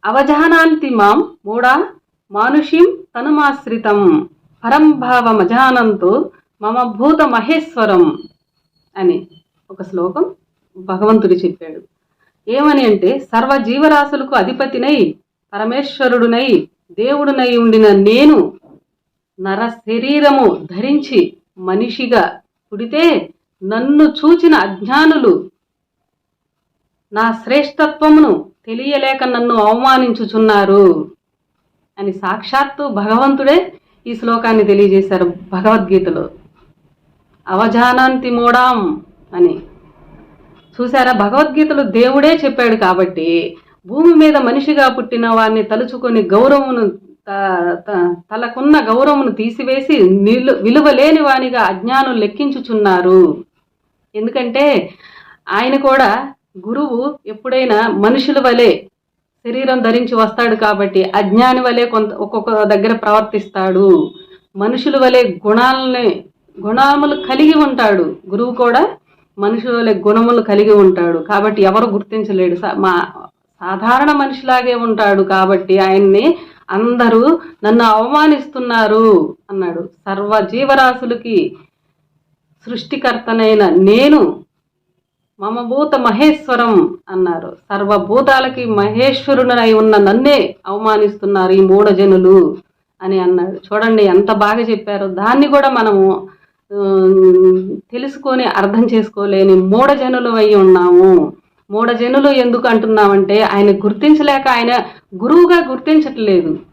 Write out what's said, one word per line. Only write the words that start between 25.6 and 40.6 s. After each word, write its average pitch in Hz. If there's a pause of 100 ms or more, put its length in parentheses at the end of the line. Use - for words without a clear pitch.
నా 226
శ్రేష్టత్వమును 294 (220)
తెలియలేక 269
నన్ను 240
అవమానించుచున్నారు" 220 (880)
అని 196
సాక్షాత్తు 262
భగవంతుడే 269 (340)
ఈ 233
శ్లోకాన్ని 226
తెలియజేశారు 196 (180)
భగవద్గీతలో. 190 (1160)
"అవజానాంతి 247
మూఢాం" 240 (320)
అని. 175 (1200)